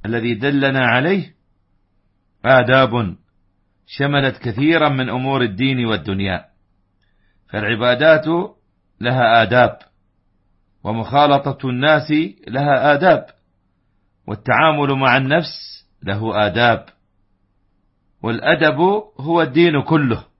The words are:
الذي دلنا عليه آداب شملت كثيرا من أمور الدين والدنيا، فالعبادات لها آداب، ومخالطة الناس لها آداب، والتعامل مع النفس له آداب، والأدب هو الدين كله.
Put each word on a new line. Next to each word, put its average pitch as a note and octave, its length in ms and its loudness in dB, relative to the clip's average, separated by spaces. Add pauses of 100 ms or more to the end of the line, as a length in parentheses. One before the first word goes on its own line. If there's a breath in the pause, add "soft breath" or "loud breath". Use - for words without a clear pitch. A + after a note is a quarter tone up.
الذي A#2 300 -4
دلنا C3+ 500 0
عليه C#3+ 480 0 (1120)
آداب A#2+ 680 2 (720)
شملت C#3 500 -2
كثيرا C#3+ 520 0
من C3 200 -4
أمور C3 320 -4
الدين B2 440 -2
والدنيا، F#2+ 600 -4 (1040)
فالعبادات B2 760 0 (760)
لها A#2 400 2
آداب، A#2 380 2 (1040)
ومخالطة C3 880 0
الناس D3 420 0 (360)
لها C#3 460 2
آداب، D#3 320 2 (1040)
والتعامل C#3 680 0
مع C3+ 220 2
النفس C#3+ 720 -4 (160)
له G#2 420 -2
آداب، A2+ 400 0 (1400)
والأدب C#3 580 -2 (400)
هو E3 220 0
الدين D3+ 400 2
كله. C#3 440 -2 (140)